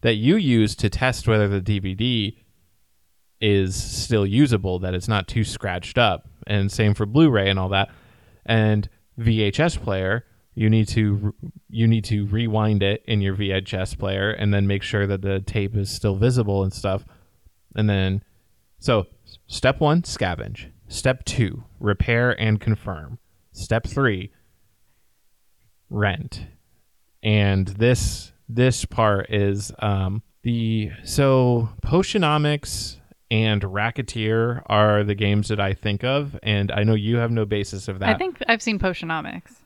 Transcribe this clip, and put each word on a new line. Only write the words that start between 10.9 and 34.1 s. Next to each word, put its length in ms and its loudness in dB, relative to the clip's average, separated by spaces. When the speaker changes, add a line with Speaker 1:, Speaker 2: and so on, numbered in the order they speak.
Speaker 1:
re-, 180 -2
you 180 0
need 180 2
to 200 -2
rewind 580 0
it 240 -2
in 140 0
your 140 0
V 160 -2
H 220 -2
S 220 -6
player 360 -2
and 220 0
then 140 2
make 160 0
sure 240 0
that 140 -2
the 200 -2
tape 360 -4
is 120 -2
still 260 -2
visible 480 2
and 100 -2
stuff. 320 -4
And 140 2
then, 340 0
so 260 2
step 320 0
one, 220 2
scavenge. 720 -6
Step 360 -2
two, 400 -2
repair 520 0
and 180 2
confirm. 600 -4
Step 320 -4
three, 460 -2
rent. 560 -4
And 460 2
this, 640 0
this 380 2
part 440 0
is, 500 0
um, 420 -2
the, 480 -2
so 680 2
Potionomics 1120 0
and 340 2
Racketeer 1040 -2